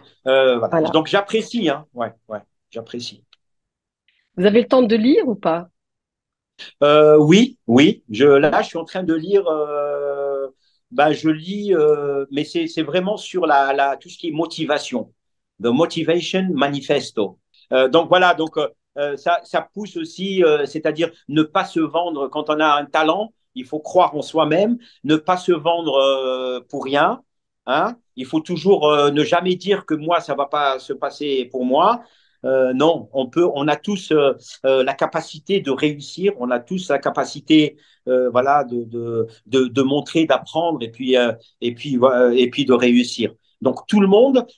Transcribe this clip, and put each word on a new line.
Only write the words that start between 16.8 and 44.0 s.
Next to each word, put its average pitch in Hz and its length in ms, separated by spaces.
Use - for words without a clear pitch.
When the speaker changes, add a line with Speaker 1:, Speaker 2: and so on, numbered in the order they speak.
Speaker 1:
Euh, 131 160
donc, 156 200
voilà, 180 260
donc, 156 240
euh, 147 100
euh, 143 200
ça, 175 280
ça 165 180
pousse 202 220
aussi, 185 480
euh, 147 220
c'est-à-dire 156 440
ne 151 140
pas 180 220
se 170 160
vendre 151 480
quand 151 220
on 151 100
a 151 200
un 143 60
talent. 160 460
Il 127 100
faut 151 160
croire 175 360
en 143 60
soi-même, 165 560
ne 151 120
pas 180 200
se 180 160
vendre, 165 440
euh, 131 720
pour 135 160
rien, 156 380
hein. 175 300
Il 131 100
faut 156 140
toujours, 156 480
euh, 147 220
ne 147 140
jamais 180 320
dire 190 300
que 156 80
moi, 160 260
ça 151 140
va 139 120
pas 139 320
se - 140
passer 135 600
pour 127 120
moi. 180 380
Euh, 131 280
non, 139 400
on 135 160
peut, 170 260
on 143 140
a 147 80
tous, 190 360
euh, 143 220
euh, 131 200
la 135 100
capacité 160 640
de 139 120
réussir, 151 680
on 123 140
a 120 80
tous 185 280
la 139 120
capacité, 147 760
euh, 127 220
voilà, 139 340
de, 120 200
de, 117 420
de, 131 200
de 120 160
montrer, 143 420
d'apprendre 160 580
et 113 80
puis, 127 260
euh, 120 160
et 120 140
puis, 135 260
euh, 123 360
et 123 140
puis 143 140
de 135 80
réussir. 120 600
Donc - 280
tout 208 120